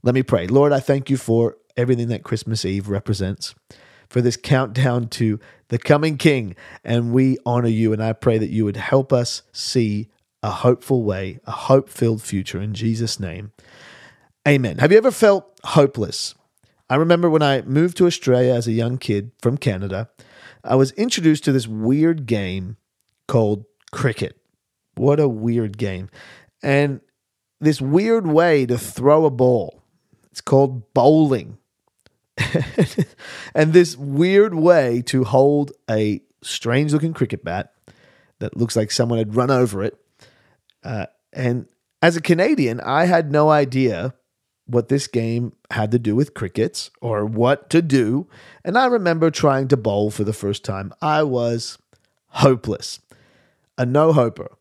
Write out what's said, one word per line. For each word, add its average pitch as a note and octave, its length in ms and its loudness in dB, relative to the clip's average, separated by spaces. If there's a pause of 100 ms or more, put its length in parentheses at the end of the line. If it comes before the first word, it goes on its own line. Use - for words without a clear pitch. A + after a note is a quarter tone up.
Let B2 80 2
me C3 80 2
pray. F#2 240 0
Lord, C#3 240 4
I C#3 80 2
thank C#3 300 -2
you C3+ 80 0
for A2+ 400 0 (180)
everything B2 320 0
that A2+ 160 -6
Christmas A2 400 -6
Eve G2 240 -4
represents, G2 680 -6 (540)
for B2 140 -2
this A#2+ 160 0
countdown B2 720 0
to G#2+ 280 -2 (300)
the A#2+ 100 -4
coming D3 380 0
King, C3 400 0 (260)
and A#2 300 -2
we C3 340 2
honor A#2+ 220 0
you, A2 240 0
and A2 100 -2
I A2 120 -2
pray A2+ 240 2
that G#2+ 120 -2
you A2 140 -2
would G2+ 140 -4
help C3 340 -2
us A#2+ 300 -2 (100)
see A2 560 -4 (340)
a G#2+ 80 -6
hopeful B2 540 0
way, F#2+ 400 -6
a - 80 -14
hope-filled A#2 720 0
future - 380 -6
in G#2+ 120 -8
Jesus' A2+ 460 -6
name. G2 320 -10 (960)
Amen. B2+ 300 2
Have D3 160 4
you G#3 40 8
ever A#3 140 4
felt - 540 2
hopeless? - 720 0 (540)
I B2+ 60 2
remember E3+ 340 4
when D#3 140 2
I C3+ 200 0
moved D#3+ 340 0
to F3+ 100 4
Australia B2+ 460 2
as A#2+ 120 -2
a A#2 60 -2
young A#2 260 -2
kid G#2+ 340 -4 (100)
from B2+ 160 0
Canada, G2 520 -6 (540)
I - 120 0
was C3 160 4
introduced D#3 520 0
to C#3+ 80 0
this B2 160 0
weird C3+ 600 -2
game G2 500 -4 (500)
called G#2+ 380 0 (260)
cricket. - 480 -6 (560)
What C#3+ 240 0
a D3 80 2
weird A2+ 500 -4
game. G2 320 -6 (540)
And C#3 380 0 (580)
this D3 220 0
weird G3 440 2
way D#3 420 4
to A#2+ 100 0
throw D3+ 480 2
a D3+ 40 4
ball. B2 440 0 (560)
It's - 120 -18
called C3+ 520 2
bowling. C3+ 640 2 (800)
<laughs> - 80 -4 (1080)
And D#3 180 2
this E3 240 4
weird F3 560 2
way D#3 540 4
to C3 160 0
hold C#3 480 2 (180)
a G#2+ 320 0 (220)
strange-looking D3 720 -2
cricket - 280 -4
bat F2 300 -8 (640)
that - 180 -10
looks A#2 200 -2
like A2 160 -2
someone A#2 260 -2
had G#2+ 180 -4
run B2 140 0
over B2 320 0
it. - 160 -6 (840)
Uh, A2+ 240 -8 (260)
and B2 320 -4 (380)
as E3+ 120 4
a E3 60 -6
Canadian, E3+ 600 0
I D3+ 240 0
had E3 260 2
no D3+ 180 4
idea C3 640 0 (540)
what A#2+ 220 0
this C#3 180 -2
game A#2 460 -4 (180)
had G#2+ 180 -4
to A#2+ 80 0
do A2+ 180 0
with C#3+ 200 -2
crickets - 560 -6 (100)
or G#2+ 240 -4
what A#2 460 -2
to E3 100 4
do. C3+ 460 0 (360)
And F3+ 140 -2
I C4 80 2
remember E3+ 460 0
trying C3+ 380 0
to C3+ 80 4
bowl G#2+ 340 -2
for G#2 120 -4
the G#2+ 100 -4
first G2+ 300 -6
time. G2 380 -10
I D3+ 220 0
was A#2+ 560 -4 (480)
hopeless, - 720 0 (760)
a B2+ 120 -2
no-hoper. C#3+ 720 2